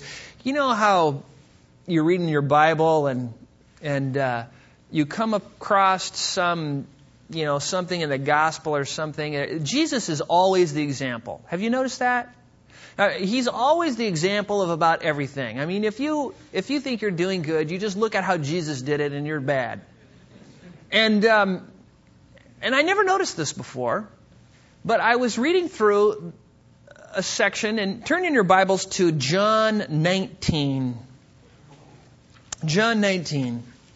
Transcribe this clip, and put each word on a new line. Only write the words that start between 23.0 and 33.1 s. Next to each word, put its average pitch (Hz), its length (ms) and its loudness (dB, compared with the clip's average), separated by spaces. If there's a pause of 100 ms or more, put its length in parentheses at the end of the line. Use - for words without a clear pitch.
noticed 381 320 0
this 151 160 -4
before, 127 560 -6 (800)
but 180 160 2
I 233 160 2
was 247 200 0
reading 339 300 2
through 208 640 2 (840)
a 190 60 0
section, 214 560 -2
and 196 260 -4
turn 359 220 0
in 330 80 0
your 233 100 4
Bibles 190 440 4
to 175 240 2
John 208 760 2
nineteen. 147 1120 0 (1700)
John 214 360 2
nineteen. 143 600 -2 (340)